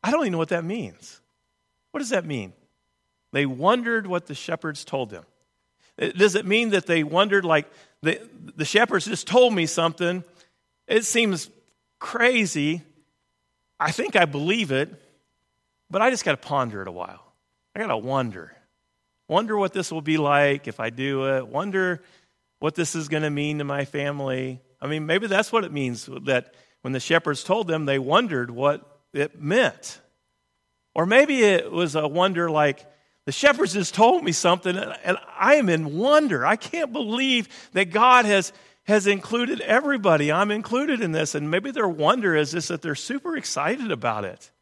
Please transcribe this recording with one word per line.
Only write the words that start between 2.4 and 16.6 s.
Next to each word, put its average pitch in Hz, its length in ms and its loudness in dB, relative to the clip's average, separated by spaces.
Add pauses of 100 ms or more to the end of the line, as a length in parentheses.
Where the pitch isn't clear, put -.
They 143 140 0
wondered 214 600 0
what 180 200 -4
the 143 100 -12
shepherds 160 480 -8
told 123 280 -6
them. 87 120 -16 (720)
It, - 220 -4
does 190 180 4
it 208 100 -2
mean 220 260 0
that 190 160 0
they 165 160 0
wondered, 190 420 0
like, 156 260 0 (300)
"The, 160 180 -2 (380)
the 151 80 -4
shepherds 208 400 2
just 202 220 -8
told 240 260 6
me 175 140 0
something. 170 560 -2 (640)
It 226 180 2
seems 208 440 0 (500)
crazy. 190 840 0 (1000)
I 151 120 0
think 240 260 -2
I 180 80 6
believe 156 460 -2
it, 135 180 0 (1000)
but 190 120 0
I 240 80 4
just 247 160 -4
gotta 151 100 2
ponder 123 460 -4